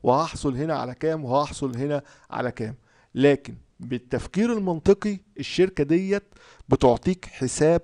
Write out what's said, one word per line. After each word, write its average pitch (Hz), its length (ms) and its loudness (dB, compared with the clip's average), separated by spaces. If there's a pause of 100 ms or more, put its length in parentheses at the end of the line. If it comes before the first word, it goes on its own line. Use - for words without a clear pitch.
وهحصل 135 540 0
هنا 151 180 -4
على 127 200 -6
كام، 160 300 -4
وهحصل 131 520 -2
هنا 143 260 -4 (280)
على 123 220 -4
كام. 117 240 -8 (380)
لكن 135 400 2 (260)
بالتفكير 131 720 -4
المنطقي 196 680 0 (180)
الشركة 170 460 0
ديت 190 500 0 (340)
بتعطيك 131 560 4
حساب 156 600 2